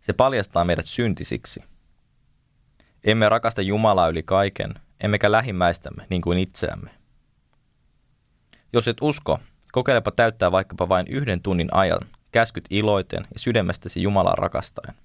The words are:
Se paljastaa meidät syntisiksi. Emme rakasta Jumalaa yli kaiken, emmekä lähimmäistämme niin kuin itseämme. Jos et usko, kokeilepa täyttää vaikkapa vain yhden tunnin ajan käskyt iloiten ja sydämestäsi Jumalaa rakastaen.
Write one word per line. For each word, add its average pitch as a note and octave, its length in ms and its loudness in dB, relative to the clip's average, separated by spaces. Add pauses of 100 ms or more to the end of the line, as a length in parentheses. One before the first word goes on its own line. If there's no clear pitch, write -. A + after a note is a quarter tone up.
Se - 120 -6
paljastaa B2 520 2
meidät F2 220 0
syntisiksi. - 720 -4 (1400)
Emme A2 240 4
rakasta A2 340 0
Jumalaa G2 460 2
yli E2 140 -2
kaiken, F#2+ 520 0 (260)
emmekä G#2 320 0
lähimmäistämme F#2 800 -2
niin F2+ 120 -2
kuin F2 160 0
itseämme. F2+ 520 -6 (1800)
Jos A#2+ 160 2
et A#2 120 -2
usko, D3 380 -2 (340)
kokeilepa B2 380 0
täyttää A2 420 2
vaikkapa F#2 360 -2
vain F#2 200 2
yhden A2 340 -4
tunnin F2 300 0
ajan F#2 280 2 (320)
käskyt A#2 380 0
iloiten G2+ 600 -2
ja - 60 -14
sydämestäsi F#2 640 -2
Jumalaa F#2+ 320 2
rakastaen. - 600 -6 (100)